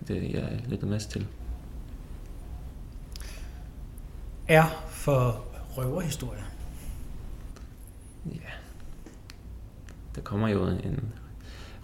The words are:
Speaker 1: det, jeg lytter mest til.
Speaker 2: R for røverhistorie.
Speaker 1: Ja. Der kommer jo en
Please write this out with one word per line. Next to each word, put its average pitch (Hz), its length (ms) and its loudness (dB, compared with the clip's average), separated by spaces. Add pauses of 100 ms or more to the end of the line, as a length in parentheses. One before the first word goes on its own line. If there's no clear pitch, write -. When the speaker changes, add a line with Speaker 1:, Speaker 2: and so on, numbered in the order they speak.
Speaker 1:
det, 92 260 2
jeg 107 340 0
lytter 101 180 2
mest 104 240 2
til. 98 160 0 (3250)
Speaker 2:
R 160 400 10
for 123 560 6 (320)
røverhistorie. 127 680 0 (1800)
Speaker 1:
Ja. - 140 -4 (1700)
Der - 60 -4
kommer 104 280 2
jo 95 180 6
en 92 460 2 (720)